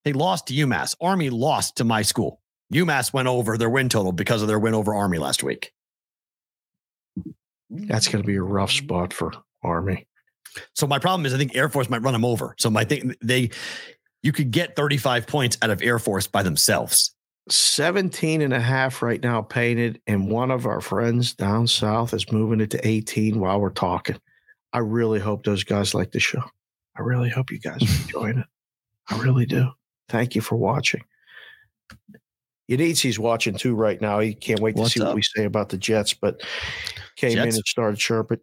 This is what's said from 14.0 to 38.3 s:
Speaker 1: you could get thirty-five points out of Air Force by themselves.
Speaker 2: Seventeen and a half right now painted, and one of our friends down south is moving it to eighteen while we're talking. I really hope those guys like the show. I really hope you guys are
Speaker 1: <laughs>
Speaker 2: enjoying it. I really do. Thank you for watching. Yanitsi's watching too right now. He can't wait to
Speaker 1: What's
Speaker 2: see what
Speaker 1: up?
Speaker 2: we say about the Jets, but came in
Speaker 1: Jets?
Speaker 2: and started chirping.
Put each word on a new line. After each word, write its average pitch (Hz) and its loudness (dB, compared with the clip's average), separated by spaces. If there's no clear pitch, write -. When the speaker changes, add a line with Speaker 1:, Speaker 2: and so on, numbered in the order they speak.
Speaker 1:
you 135 2
could 135 0
get 165 -2
thirty-five 135 0
points 127 0
out 113 2
of 95 0
Air 120 2
Force 98 -2
by 101 0
themselves. 80 2
Speaker 2:
Seventeen 165 2
and 131 2
a 127 2
half 131 2
right 117 0
now 120 0
painted, 120 0
and 98 0
one 123 0
of 123 0
our 104 -2
friends 117 0
down 107 2
south 113 0
is 92 -4
moving 110 2
it 107 0
to - -2
eighteen 110 0
while 95 2
we're 95 0
talking. - -2
I 123 0
really 110 2
hope 104 -2
those 98 2
guys 101 0
like 98 -2
the - 0
show. - -2
I - -8
really 123 0
hope 131 -2
you - -10
guys 107 -4
are 90 2
Speaker 1:
<laughs> - -
Speaker 2:
enjoying - -4
it. - -4
I 113 -4
really 127 2
do. 127 0
Thank 123 -2
you 110 2
for - -4
watching. 113 0
Yanitsi's 135 2
watching 113 0
too 123 0
right 107 2
now. 104 0
He 107 0
can't 110 -2
wait 110 2
to 107 0
Speaker 1:
What's 113 2
Speaker 2:
see 120 0
what - 0
Speaker 1:
up? - 0
Speaker 2:
we 107 0
say 107 -2
about 101 -2
the - -6
Jets, 107 0
but - -4
came 120 0
in 123 2
Speaker 1:
Jets? 113 0
Speaker 2:
and 104 -4
started 107 0
chirping. 113 0